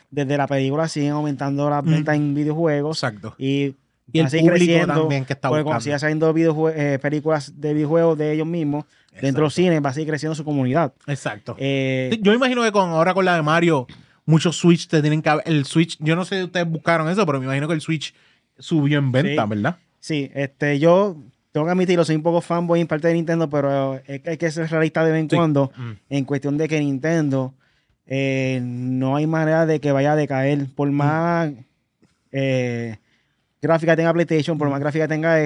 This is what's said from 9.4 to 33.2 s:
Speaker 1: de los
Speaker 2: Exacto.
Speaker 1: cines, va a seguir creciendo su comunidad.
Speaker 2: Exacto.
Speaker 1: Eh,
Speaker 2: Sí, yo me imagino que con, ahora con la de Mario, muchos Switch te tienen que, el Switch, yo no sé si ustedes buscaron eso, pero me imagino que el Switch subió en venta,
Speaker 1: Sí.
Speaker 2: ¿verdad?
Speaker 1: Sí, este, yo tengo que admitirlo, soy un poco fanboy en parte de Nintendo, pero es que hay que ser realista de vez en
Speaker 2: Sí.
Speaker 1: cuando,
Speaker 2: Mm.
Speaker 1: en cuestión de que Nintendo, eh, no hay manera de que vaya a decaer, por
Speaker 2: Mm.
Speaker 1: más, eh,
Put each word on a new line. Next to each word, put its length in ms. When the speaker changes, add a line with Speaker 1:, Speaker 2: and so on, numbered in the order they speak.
Speaker 1:
de 60
los 120
Speaker 2:
Exacto. 140
Speaker 1:
cines, 120
va 60
a 20
seguir 180
creciendo 260
su 80
comunidad. 480
Speaker 2:
Exacto. 500
Speaker 1:
Eh, 540
Speaker 2:
Sí, 100
yo 80
me 60
imagino 260
que 80
con, 200
ahora 220
con 120
la 100
de 80
Mario, 460
muchos 300
Switch 320
te 140
tienen 180
que, 240
el 220
Switch, 340
yo 160
no 80
sé 140
si 60
ustedes 260
buscaron 400
eso, 160
pero 140
me 60
imagino 220
que 60
el 80
Switch 320
subió 400
en 140
venta, 300
Speaker 1:
Sí. 80
Speaker 2:
¿verdad? 260
Speaker 1:
Sí, 340
este, 440
yo 380
tengo 140
que 60
admitirlo, 320
soy 120
un 60
poco 180
fanboy 400
en 80
parte 200
de 60
Nintendo, 360
pero 560
es 160
que 80
hay 80
que 120
ser 200
realista 340
de 80
vez 80
en 100
Speaker 2:
Sí. 60
Speaker 1:
cuando, 400
Speaker 2:
Mm. 140
Speaker 1:
en 160
cuestión 340
de 100
que 120
Nintendo, 760
eh, 580
no 500
hay 120
manera 400
de 120
que 140
vaya 200
a 40
decaer, 580
por 160
Speaker 2:
Mm. 40
Speaker 1:
más, 580
eh, 640